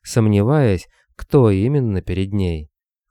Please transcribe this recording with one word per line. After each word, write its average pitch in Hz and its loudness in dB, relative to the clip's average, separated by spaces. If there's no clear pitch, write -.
сомневаясь, 110 0
кто 127 2
именно 107 0
перед 95 -6
ней. 87 -4